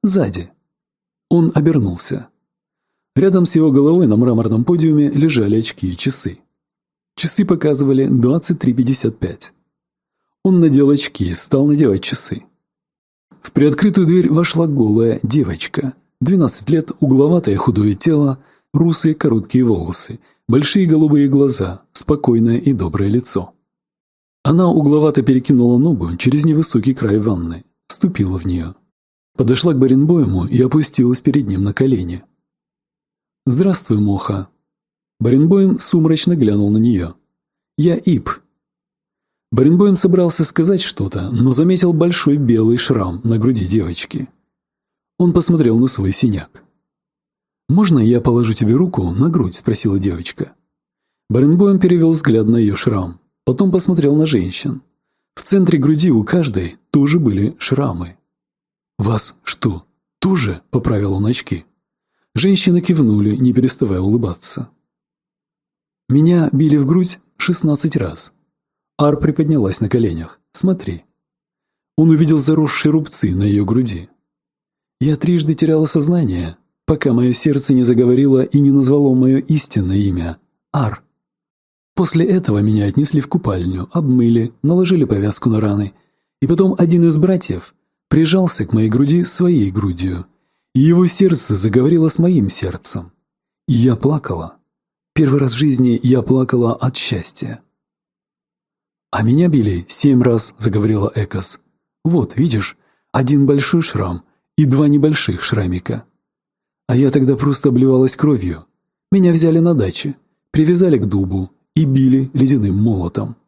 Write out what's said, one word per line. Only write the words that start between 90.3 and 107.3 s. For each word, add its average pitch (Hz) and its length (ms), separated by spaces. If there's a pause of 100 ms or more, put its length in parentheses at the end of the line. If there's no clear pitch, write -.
и 127 60
его 170 260
сердце 170 500
заговорило 127 520
с 151 100
моим 165 320
сердцем. - 640 (560)
И 151 60
я 120 240
плакала. 98 600 (600)
Первый 143 220
раз 131 140
в 113 40
жизни 127 460
я 123 180
плакала 123 540
от - 200
счастья". - 640 (1500)
"А 107 140
меня 139 240
били 104 400
семь 135 340
раз", 120 380
заговорила 104 560
Экос. - 440 (460)
"Вот, 165 320
видишь, 127 400 (340)
один 139 360
большой 143 340
шрам 95 420 (360)
и 156 60
два 139 220
небольших 147 540
шрамика. 101 640 (840)
А 123 80
я 135 140
тогда 135 260